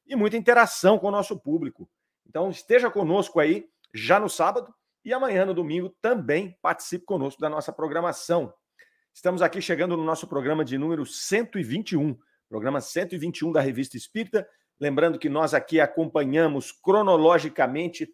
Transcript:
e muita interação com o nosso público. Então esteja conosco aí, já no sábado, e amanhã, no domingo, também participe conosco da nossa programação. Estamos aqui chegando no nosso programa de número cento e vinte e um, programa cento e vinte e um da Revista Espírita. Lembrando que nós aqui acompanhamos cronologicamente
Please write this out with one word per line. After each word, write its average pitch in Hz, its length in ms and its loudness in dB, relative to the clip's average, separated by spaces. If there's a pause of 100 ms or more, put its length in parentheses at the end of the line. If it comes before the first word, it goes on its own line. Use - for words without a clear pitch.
e - 80 -8
muita 214 220 2
interação 226 600 6
com 190 120 0
o - 20 2
nosso 202 260 -2
público. - 540 -6 (340)
Então 185 260 -4
esteja 240 380 2
conosco 180 520 0
aí, 170 260 2 (260)
já 113 280 2
no 214 80 -2
sábado, 196 440 -2 (320)
e 214 80 -2
amanhã, 240 320 2
no 190 80 -2
domingo, 175 480 -4
também 180 640 -2
participe 165 420 -4
conosco 139 360 -4
da 151 80 -2
nossa 151 240 -6
programação. 160 840 -4 (580)
Estamos 180 300 -2
aqui 208 180 0
chegando 175 360 -2
no 160 80 -4
nosso 160 240 -4
programa 143 360 -2
de 131 140 -6
número 151 260 -4
cento - 540 -4
e 156 60 -4
vinte 156 280 -6
e 180 40 -2
um, 143 200 -2 (320)
programa 123 320 -4
cento 185 360 -6
e - 20 -8
vinte 160 200 -8
e 151 60 -4
um 165 60 -4
da 156 100 2
Revista 135 360 -4
Espírita. 214 520 -6 (300)
Lembrando 147 400 0
que 151 100 -4
nós 147 240 0
aqui 160 280 2
acompanhamos 147 880 0
cronologicamente 165 1400 2